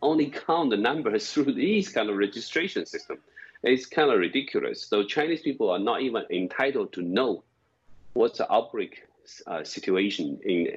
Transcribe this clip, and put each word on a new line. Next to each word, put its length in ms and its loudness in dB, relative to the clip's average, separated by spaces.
only 280 2
count 400 0
the 60 4
numbers 540 0
<laughs> 20 -10
through 200 2
these 380 0
kind 180 -2
of 80 -2
registration 680 -2
system. 320 -10
It's 240 2
kind 260 2
of 80 6
ridiculous. 640 -2
So 160 2
Chinese 380 -2
people 300 0
are 80 0
not 240 0
even 280 -2
entitled 600 -2
to 100 -6
know 400 0
what's 260 2
the 140 0
outbreak, 500 0
uh, 180 -6
situation 800 0
in 320 2